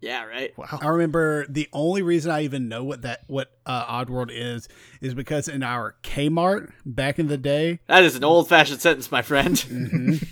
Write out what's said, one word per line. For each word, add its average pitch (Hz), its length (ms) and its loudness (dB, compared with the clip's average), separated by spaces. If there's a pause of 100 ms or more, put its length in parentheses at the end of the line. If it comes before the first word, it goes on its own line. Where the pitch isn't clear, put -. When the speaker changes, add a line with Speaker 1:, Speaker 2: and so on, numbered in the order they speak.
Speaker 1:
Yeah, 120 220 -8
right? 120 340 -10
Speaker 2:
Wow. 139 240 -12
Speaker 3:
I 147 60 -2
remember 156 600 0
the 143 260 -6
only 170 280 -2
reason 170 300 0
I 151 120 -2
even 131 240 -4
know 113 160 -8
what 131 200 -10
that, 127 240 -8
what, 135 240 -6 (160)
uh, 123 180 -4 (180)
Oddworld 123 300 -6
is, 117 340 -8 (320)
is 131 140 -6
because 139 340 -4
in 139 140 -6
our 120 400 -6
Kmart 170 680 0 (160)
back 135 320 -2
in 156 80 0
the 147 100 -2
day 151 480 0
Speaker 1:
That 185 180 8
is 143 120 6
an 127 80 -2
old-fashioned 156 580 6
sentence, 143 300 2
my 123 100 2
friend. 143 340 2
<laughs> - 80 0 (680)